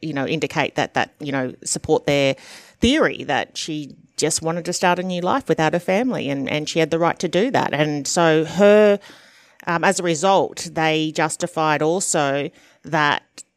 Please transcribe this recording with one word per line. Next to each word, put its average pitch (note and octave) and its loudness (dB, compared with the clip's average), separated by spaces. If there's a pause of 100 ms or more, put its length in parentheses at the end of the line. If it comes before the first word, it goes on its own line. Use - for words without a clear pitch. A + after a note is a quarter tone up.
you D#3 -8
know, C3+ -4
indicate D3 -2
that, - -2
that, - -2
you C#3+ -8
know, C3 -4 (100)
support - -2
their C#3 2 (440)
theory G#3 2
that B2+ -2
she D3+ -10 (220)
just - 0
wanted E3 -4
to F3+ -6
start F3+ 2
a F3+ -6
new F3+ -4
life G#3+ -2
without D#3 0
her F3 0
family, F#3 -2
and, C#3 -4
and D3+ -4
she E3+ -4
had D#3+ 2
the E3 -2
right E3 0
to F#3 -4
do F#3+ 0
that. C3+ 0
And D3 -2
so D#3+ 2
her, G3+ 6 (680)
um, E3+ 0
as F#3+ 2
a F#3 -4
result, E3+ 0
they D#3 0
justified D#3 -2
also D3+ 0 (320)
that D3+ -2 (140)